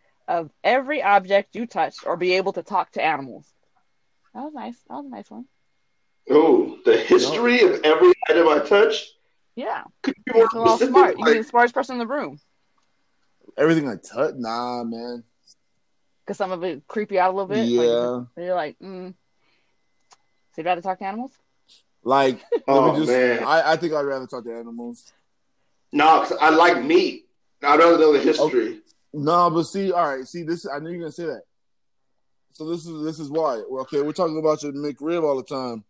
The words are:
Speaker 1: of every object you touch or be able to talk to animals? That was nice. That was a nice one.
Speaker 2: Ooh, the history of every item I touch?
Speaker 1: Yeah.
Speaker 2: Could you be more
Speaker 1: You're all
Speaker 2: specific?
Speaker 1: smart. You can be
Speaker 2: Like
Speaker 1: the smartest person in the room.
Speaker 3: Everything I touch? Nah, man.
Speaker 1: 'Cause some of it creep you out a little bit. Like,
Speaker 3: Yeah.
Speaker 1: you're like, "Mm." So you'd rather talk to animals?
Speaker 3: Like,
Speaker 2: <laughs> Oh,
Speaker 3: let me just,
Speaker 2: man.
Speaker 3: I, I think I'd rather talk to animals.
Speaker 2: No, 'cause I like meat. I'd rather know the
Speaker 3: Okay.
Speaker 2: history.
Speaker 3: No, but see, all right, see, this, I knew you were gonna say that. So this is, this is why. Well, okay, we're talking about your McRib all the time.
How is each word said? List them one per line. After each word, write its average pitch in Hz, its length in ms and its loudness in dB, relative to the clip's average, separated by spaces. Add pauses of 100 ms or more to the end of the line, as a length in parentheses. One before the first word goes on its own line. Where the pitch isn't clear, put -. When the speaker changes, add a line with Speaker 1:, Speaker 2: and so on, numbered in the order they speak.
(280)
Speaker 1:
of 170 220 -6 (140)
every 262 400 0
object 196 520 2
you 233 120 -8
touch - 380 -6
or 170 120 -4
be 180 160 0
able 190 200 0
to 175 100 -10
talk 190 300 -6
to - 100 -4
animals? 135 440 -6 (880)
That 233 100 -14
was 302 100 -14
nice. 240 240 -14 (120)
That 254 60 -16
was 285 100 -14
a 269 40 -18
nice 214 220 -16
one. 233 140 -18 (880)
Speaker 2:
Ooh, 151 540 4
the 117 120 6
history 220 640 2
of 185 220 4
every 160 280 6 (180)
item 165 200 4
I 147 100 4
touch? 208 520 2 (440)
Speaker 1:
Yeah. - 280 -8 (200)
Speaker 2:
Could 269 140 -4
you - 60 -20 (100)
be 226 60 6
more 226 140 6
Speaker 1:
You're 226 80 -6
all 226 160 4
Speaker 2:
specific? 254 160 0
Speaker 1:
smart. - 180 6
You - 60 -6
can 220 80 -6
be 226 120 4
Speaker 2:
Like 220 60 -2
Speaker 1:
the - 60 -12
smartest 240 260 2
person 262 200 -4
in 240 40 -6
the 233 80 -6
room. 208 320 -8 (1160)
Speaker 3:
Everything 156 300 2
I 107 80 -6
touch? - 400 -6
Nah, 120 480 -6
man. 117 400 -12 (1000)
Speaker 1:
'Cause 196 120 -10
some 185 140 -6
of 175 120 -6
it 156 240 -8
creep 208 240 -8
you 190 80 0
out 185 140 2
a - 40 -8
little 196 100 -6
bit. 208 100 -4
Like, 120 300 0
Speaker 3:
Yeah. 123 560 -4
Speaker 1:
you're 180 120 -4
like, 156 240 -6
"Mm." 185 340 -14 (1400)
So 160 100 -12
you'd 156 40 -14
rather 175 160 -2
talk 190 180 -8
to 202 60 -12
animals? 226 260 -10 (720)
Speaker 3:
Like, 131 400 2 (120)
Speaker 2:
<laughs> - 120 -6
Oh, 135 140 4
Speaker 3:
let 131 180 4
me 156 60 -2
just, 120 120 0
Speaker 2:
man. 123 280 0
Speaker 3:
I, 156 260 2
I 160 60 2
think 160 160 -4
I'd 147 80 -2
rather 135 260 -6
talk 123 160 -12
to 117 100 -14
animals. 117 600 -16 (800)
Speaker 2:
No, 151 260 6
'cause - 220 -4
I 156 80 6
like 160 340 4
meat. 170 420 0 (380)
I'd 147 160 4
rather 170 180 6
know 156 160 6
the 135 60 2
Speaker 3:
Okay. 139 80 0
Speaker 2:
history. 135 520 0 (340)
Speaker 3:
No, 170 360 2
but 165 140 0
see, 196 280 -4
all 170 160 0 (100)
right, 131 100 -14
see, 170 160 -12
this, 160 240 -8
I 143 120 -8
knew 156 120 -12
you 180 60 -10
were 170 80 -12
gonna 151 60 -12
say 170 140 -12
that. 139 160 -10 (1120)
So 160 160 -12
this 170 160 -8
is, 160 180 -10
this 156 160 -8
is 147 100 -10
why. 143 400 -4
Well, 131 140 -8
okay, 143 180 -4
we're 147 120 -4
talking 160 240 -4
about 156 260 0
your 147 100 -8
McRib 147 500 -6
all 143 140 0
the 127 60 -8
time. 123 460 -8